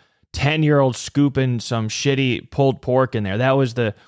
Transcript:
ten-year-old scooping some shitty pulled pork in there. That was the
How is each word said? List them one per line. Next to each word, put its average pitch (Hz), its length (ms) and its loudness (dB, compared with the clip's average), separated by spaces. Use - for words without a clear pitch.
ten-year-old 147 640 2
scooping 135 640 0
some 110 280 -4
shitty 131 640 -2
pulled 135 320 0
pork 127 320 0
in 110 80 -2
there. 98 160 -4
That 131 140 2
was 135 220 0
the 117 200 -2